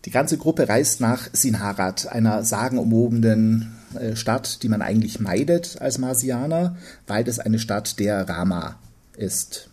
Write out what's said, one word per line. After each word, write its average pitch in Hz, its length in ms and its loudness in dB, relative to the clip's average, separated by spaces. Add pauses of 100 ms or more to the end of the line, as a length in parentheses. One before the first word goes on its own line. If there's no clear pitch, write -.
Die - 60 -12
ganze 151 280 2
Gruppe 160 300 2
reist 127 320 2
nach 123 320 2
Sinharat, 98 760 0
einer 110 360 0
sagenumwobenen, 113 1300 2 (260)
äh, 113 180 -4
Stadt, - 460 -4
die 120 60 -2
man 110 140 2
eigentlich - 380 0
meidet 147 600 0
als 131 180 -2
Marsianer, 127 800 -2 (300)
weil 107 180 -2
das 117 140 -4
eine 110 200 2
Stadt 107 400 -4
der 101 300 0
Rama 87 480 -2 (400)
ist. - 560 -6